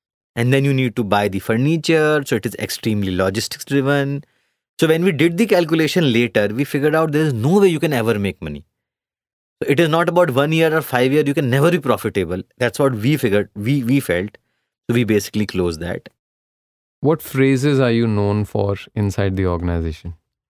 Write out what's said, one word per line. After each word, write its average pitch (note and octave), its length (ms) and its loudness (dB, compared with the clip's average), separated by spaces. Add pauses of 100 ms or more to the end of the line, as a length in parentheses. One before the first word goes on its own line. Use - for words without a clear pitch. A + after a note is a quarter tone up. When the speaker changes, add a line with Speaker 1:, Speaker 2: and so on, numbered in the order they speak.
(360)
Speaker 1:
And B2 160 0
then C#3 120 2
you C#3 80 2
need C3 240 -2
to B2 80 -2
buy G2+ 240 2
the F#2+ 120 -4
furniture. D3+ 840 0
So B2+ 120 -2
it G#2 100 -4
is G#2 80 -6
extremely G2+ 600 -4
logistics F#2+ 500 -4
driven. C#3 580 -2 (580)
So D#3+ 60 2
when D#3+ 180 2
we G3 80 4
did E3 260 2
the - 80 2
calculation D#3+ 640 2
later, A2+ 360 2
we A#2+ 160 -4
figured D3 300 -2
out D#3+ 180 2
there D3+ 140 2
is C#3+ 80 0
no C#3+ 260 2
way G3 80 6
you D#3 120 0
can D#3+ 120 0
ever A2+ 260 0
make G2 220 -4
money. D2 240 -10 (960)
So - 80 -8
it C#3+ 100 2
is E3 80 4
not E3 200 2
about E3+ 220 4
one C#3+ 220 2
year D#3+ 220 2
or D#3+ 80 0
five B2+ 300 0
years, D3+ 140 2
you C#3 80 0
can C#3 160 -2
never C#3+ 200 2
be E3+ 100 0
profitable. G2 600 -4 (160)
That's A#2+ 200 -2
what C#3 160 2
we C#3+ 220 0
figured, G#2 380 0
we, B2 300 -2
we C3+ 160 2
felt. F2+ 380 -4 (500)
So A#2 60 0
we B2 100 2
basically G#2+ 420 -2
closed F2 340 -4
that. F2 280 -10 (920)
Speaker 2:
What D3 220 0
phrases C3+ 580 2
are B2 100 2
you A#2 160 2
known G#2 380 0
for G2+ 320 -2 (180)
inside G2 420 -2
the F#2+ 100 0
organization? E2+ 680 -4 (360)